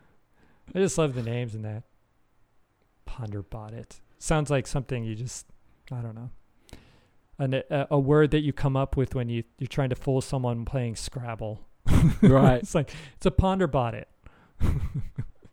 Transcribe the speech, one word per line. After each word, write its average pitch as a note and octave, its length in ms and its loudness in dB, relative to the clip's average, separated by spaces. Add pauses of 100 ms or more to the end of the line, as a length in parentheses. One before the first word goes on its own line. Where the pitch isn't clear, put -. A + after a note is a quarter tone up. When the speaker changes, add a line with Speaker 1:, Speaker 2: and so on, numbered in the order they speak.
(760)
Speaker 1:
I F3+ 40 -2
just F#3+ 180 0
love D#3 180 0
the B2 80 -6
names A#2 320 -6
in A2 60 -10
that. G#2+ 220 -8 (1200)
Ponder G#2 380 -10
bought A2 320 -14
it. - 260 -18 (180)
Sounds D3+ 300 0
like C#3 180 0
something B2 380 -4
you A2+ 100 -6
just, A2+ 320 -10 (460)
I B2 80 -8
don't A2+ 140 -10
know. A#2 160 -14 (1080)
An, C3+ 140 -2
a, C#3 380 -2
a D3 80 2
word D3 320 4
that D3+ 100 2
you D3 140 -2
come C3+ 240 0
up C3+ 180 -2
with C3 180 0
when A#2+ 140 -4
you, A#2 160 -4 (140)
you're C3+ 100 -6
trying C3+ 220 -2
to B2 40 -4
fool C3 280 -2
someone A#2+ 420 -4
playing A#2+ 320 -4
Scrabble. A2+ 640 -10 (260)
<laughs> - 360 6
Speaker 2:
Right. C3 400 8
Speaker 1:
It's - 120 -4
like, D3+ 140 0 (300)
"It's - 80 0
a F#3 40 2
ponder F#3+ 360 2
bought B2+ 280 0
it." - 140 -14 (500)
<laughs> - 100 4 (840)